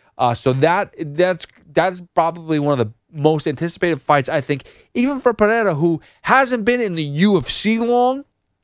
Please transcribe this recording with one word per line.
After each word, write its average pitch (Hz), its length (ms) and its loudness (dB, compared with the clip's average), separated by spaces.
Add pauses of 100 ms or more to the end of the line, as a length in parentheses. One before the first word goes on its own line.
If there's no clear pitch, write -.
(180)
Uh, 120 160 2
so 131 200 0
that, 165 440 0
that's, 165 480 -2 (260)
that's 185 300 -2 (120)
probably 165 440 -2
one 143 220 0
of 113 60 0
the 107 60 -10 (200)
most 156 340 0
anticipated 165 540 -4
fights, 143 280 0
I 165 120 -2
think, 143 240 -4 (300)
even 262 260 -2
for 247 120 2
Pereira, 214 440 2
who 165 240 0 (220)
hasn't 247 420 2
been 247 160 2
in 196 160 -2
the 160 80 -2
U 170 320 2
F 143 120 -2
C 226 300 -2
long. 247 460 0 (400)